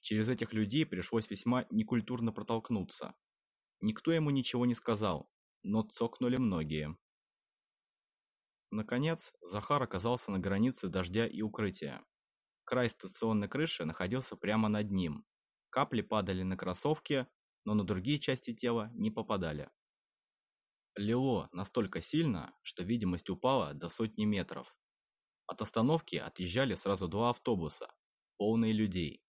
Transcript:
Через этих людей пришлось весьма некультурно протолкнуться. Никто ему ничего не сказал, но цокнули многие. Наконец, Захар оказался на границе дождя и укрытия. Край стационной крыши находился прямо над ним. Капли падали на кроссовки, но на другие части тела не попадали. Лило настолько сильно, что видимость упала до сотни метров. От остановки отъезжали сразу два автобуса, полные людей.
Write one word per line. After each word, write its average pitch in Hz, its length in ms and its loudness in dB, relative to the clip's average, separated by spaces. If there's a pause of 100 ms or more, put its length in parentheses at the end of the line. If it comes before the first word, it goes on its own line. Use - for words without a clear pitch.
Через 107 260 2
этих 113 240 -2
людей 110 320 2
пришлось 107 460 -2
весьма 123 400 0
некультурно 113 640 0
протолкнуться. 110 800 -4 (680)
Никто 110 320 2
ему 160 180 4
ничего 123 360 2
не 123 80 4
сказал, 101 560 0 (320)
но 107 200 2
цокнули 120 540 0
многие. 80 600 0 (1700)
Наконец, 123 640 -2 (100)
Захар 104 400 -2
оказался 113 500 -2
на 98 60 0
границе 98 500 0
дождя 92 380 0
и - 160 -4
укрытия. 101 600 -4 (600)
Край 120 260 2
стационной 107 580 0
крыши 143 360 -2
находился 95 520 -2
прямо 110 320 2
над 104 220 2
ним. 87 340 0 (460)
Капли 127 300 2
падали 98 420 0
на 92 140 0
кроссовки, 123 680 0 (380)
но 107 100 0
на 104 100 4
другие 104 340 0
части 131 340 -2
тела 117 420 -2
не 107 160 0
попадали. 92 600 -2 (1300)
Лило 113 560 0
настолько 92 480 -2
сильно, 127 520 0 (100)
что - 200 -10
видимость 95 480 -2
упала 95 440 2
до 82 140 -8
сотни 107 360 -2
метров. - 500 -2 (720)
От - 160 -8
остановки 117 540 2
отъезжали 95 580 -2
сразу 95 320 0
два 107 240 2
автобуса, 92 640 -2 (440)
полные 110 340 4
людей. 92 560 0